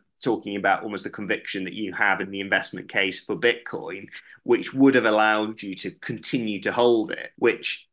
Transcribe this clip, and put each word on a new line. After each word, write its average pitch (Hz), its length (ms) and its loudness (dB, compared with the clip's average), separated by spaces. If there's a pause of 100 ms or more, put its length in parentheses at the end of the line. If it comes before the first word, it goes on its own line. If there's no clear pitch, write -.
(220)
talking 104 360 -2
about 98 260 0
almost 104 220 -6
the 104 40 -8
conviction 98 540 -6
that 90 100 -8
you 95 200 -6
have 95 260 2
in 95 100 -6
the 98 120 -8
investment 98 480 -2
case 98 340 -2
for 101 140 -6
Bitcoin, 98 680 -2 (380)
which 120 300 2
would 135 220 8
have 117 100 4
allowed 107 580 2
you 95 120 -8
to 92 160 -6 (100)
continue 110 580 -4
to 98 140 -4
hold 120 360 4
it, - 280 -10
which - 560 0